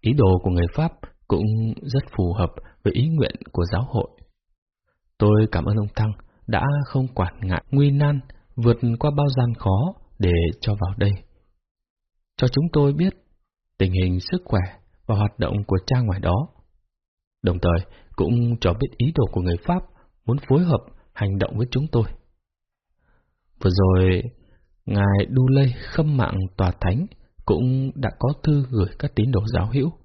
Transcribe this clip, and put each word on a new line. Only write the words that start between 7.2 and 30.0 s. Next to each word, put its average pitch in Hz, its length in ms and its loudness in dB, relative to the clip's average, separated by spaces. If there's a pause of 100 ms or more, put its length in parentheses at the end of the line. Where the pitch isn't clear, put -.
ngại 92 300 -4
nguy 143 200 4
nan, 143 300 0 (360)
vượt 117 200 2 (240)
qua 151 160 0
bao 143 100 2 (100)
gian 120 180 0
khó 110 400 0 (240)
để 90 140 2 (280)
cho 104 200 -2
vào 98 180 -2
đây, 101 140 2 (1200)
cho 127 120 0
chúng 139 240 0
tôi 143 200 4
biết 170 220 0 (640)
tình 92 140 2
hình 92 280 0
sức - 240 -6
khỏe 98 160 0 (460)
và 107 100 0
hoạt 104 220 -2
động 101 280 -2
của 95 200 0
cha 127 140 0
ngoài 101 200 -2
đó, 101 280 0 (920)
đồng 87 200 0
thời 87 240 0 (300)
cũng 117 440 0
cho 87 120 0
biết - 240 -4
ý 143 180 0
đồ 127 180 2
của 95 80 -2
người 90 240 -2
Pháp 180 180 -2 (440)
muốn 117 100 0 (120)
phối 156 160 4
hợp 151 160 2 (320)
hành 98 260 -2
động - 180 -4
với 117 140 -2
chúng 139 220 -2
tôi. 117 120 2 (1600)
Vừa 95 100 2
rồi, 92 520 4 (640)
Ngài 101 420 2
Đu 127 200 2
Lây 135 260 2 (180)
Khâm 151 240 0
Mạng 110 220 -2 (180)
Tòa 92 240 0
Thánh 117 260 0 (380)
cũng 127 500 0
đã 131 240 -4
có 147 140 0 (100)
thư 143 280 2
gửi 101 180 0 (100)
các 143 160 -4
tín 117 160 0
đồ 110 160 2
giáo 104 260 -2
hữu. 143 200 0 (120)